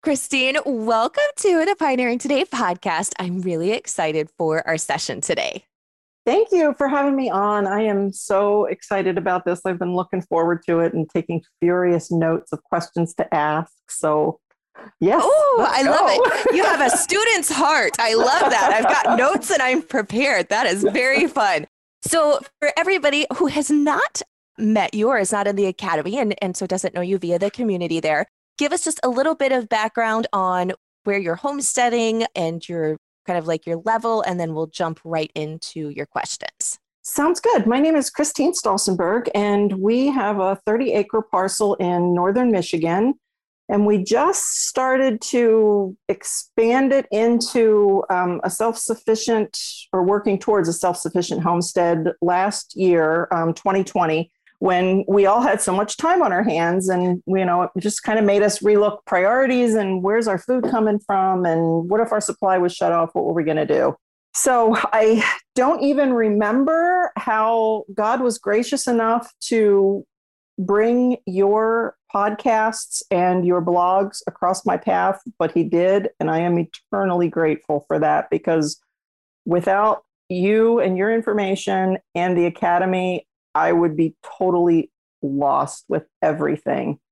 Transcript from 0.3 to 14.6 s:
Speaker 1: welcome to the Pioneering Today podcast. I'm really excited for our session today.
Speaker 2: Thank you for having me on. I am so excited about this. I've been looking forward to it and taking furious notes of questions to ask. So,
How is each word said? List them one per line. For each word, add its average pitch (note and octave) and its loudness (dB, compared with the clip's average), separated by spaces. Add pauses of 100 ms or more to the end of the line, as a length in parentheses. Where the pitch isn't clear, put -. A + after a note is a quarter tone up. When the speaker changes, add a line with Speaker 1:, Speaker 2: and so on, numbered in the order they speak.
Speaker 1:
welcome A#3 0 (140)
to F4 2
the G4 0
Pioneering B3+ 0
Today C#4 -2
podcast. F#3+ -4
I'm F3+ -6
really F3 -2
excited D#3+ -4
for D#3+ -2
our E3 0
session D3+ -6
today. C3 -6 (600)
Speaker 2:
Thank G4+ 2
you D#4+ 2
for C#4 0
having C#4 0
me C4 -2
on. G#3 0
I G#3 -2
am G3+ 0
so G3+ 0
excited F#3 -2
about F3+ -2
this. F3 -4
I've F3+ -4
been F3+ -4
looking F3+ -4
forward E3 0
to E3+ 0
it E3 0
and D#3+ -2
taking E3 -6 (160)
furious F3 0
notes E3 0
of D3+ -10
questions E3+ -4
to - -2
ask. D#3 -2 (200)
So, D3+ -2 (600)